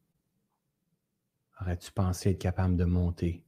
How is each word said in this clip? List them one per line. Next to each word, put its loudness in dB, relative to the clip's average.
Aurais-tu -6
pensé 0
être -6
capable 0
de 2
monter 0